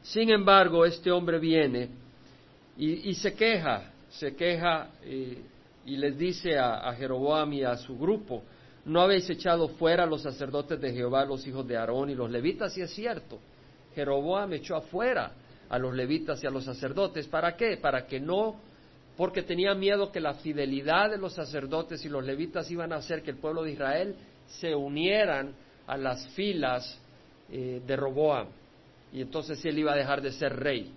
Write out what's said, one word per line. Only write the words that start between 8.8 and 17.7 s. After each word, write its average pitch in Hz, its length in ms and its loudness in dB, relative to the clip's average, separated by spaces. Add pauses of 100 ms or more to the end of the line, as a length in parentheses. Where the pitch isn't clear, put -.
"¿No 165 160 6
habéis 185 260 4
echado 170 400 2
fuera 170 360 4
a - 20 2
los 156 160 -2
sacerdotes 143 580 -4
de 131 120 -2
Jehová, 127 340 2
los 135 200 -6
hijos 131 200 -6
de 120 100 -2
Aarón 120 320 0
y 139 60 -4
los 120 160 -4
levitas?" 170 480 -2
Y 180 40 -6
es 170 80 -8
cierto, 208 480 -8 (560)
Jeroboam 156 600 0
echó 160 220 -4
afuera 185 560 -2 (360)
a 123 100 -2
los 127 160 -2
levitas 139 480 -2
y 147 40 -4
a 131 40 0
los 131 140 -6
sacerdotes. 143 640 -4
¿Para 170 260 0
qué? 226 220 0